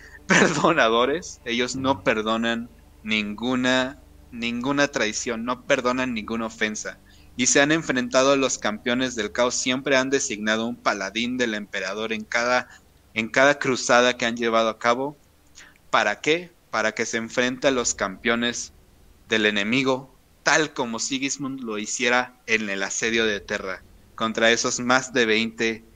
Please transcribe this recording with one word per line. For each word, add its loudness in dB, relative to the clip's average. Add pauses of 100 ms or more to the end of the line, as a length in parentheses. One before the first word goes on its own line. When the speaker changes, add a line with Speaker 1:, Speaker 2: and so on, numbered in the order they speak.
(100)
Speaker 1:
<laughs> -20
perdonadores. 2
Ellos -2
no 0
Speaker 2:
Ujú. -12
Speaker 1:
perdonan 0 (320)
ninguna, -2 (280)
ninguna -2
traición, -4
no -6
perdonan 0
ninguna -6
ofensa. -6 (360)
Y 0
se 4
han 4
enfrentado 2
a 4
los 0
campeones -2
del -4
caos, 0
siempre 0
han 2
designado -2
un -8
paladín -4
del 0
emperador -6
en -6
cada, 0 (440)
en -4
cada 4
cruzada 2
que -2
han -4
llevado 2
a -6
cabo. -2 (720)
¿Para 2
qué? -2 (140)
Para 0
que -4
se -2
enfrente -2
a 2
los -2
campeones -2 (520)
del 2
enemigo, 0 (220)
tal 2
como -4
Sigismund -6
lo -4
hiciera -2
en 0
el -4
asedio -2
de -2
Terra, -8 (300)
contra 2
esos 0
más 2
de 4
veinte, -2